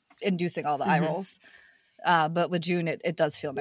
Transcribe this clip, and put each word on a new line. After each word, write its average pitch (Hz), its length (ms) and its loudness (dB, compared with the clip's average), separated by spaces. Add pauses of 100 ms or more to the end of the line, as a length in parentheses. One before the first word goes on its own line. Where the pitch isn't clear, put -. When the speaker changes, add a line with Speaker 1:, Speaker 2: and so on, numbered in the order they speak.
(220)
Speaker 1:
inducing 175 440 -2
all 147 120 0
the 135 100 -2
eye 156 100 4
Speaker 2:
Mm-hmm. 165 80 2
Speaker 1:
rolls. 170 340 -4 (640)
Uh, 165 240 4
but 165 220 0
with 175 140 0
June, 175 260 0
it, - 160 -4
it 165 100 -2
does 151 220 0
feel - 140 -6
Speaker 3:
Hmm. - 100 -8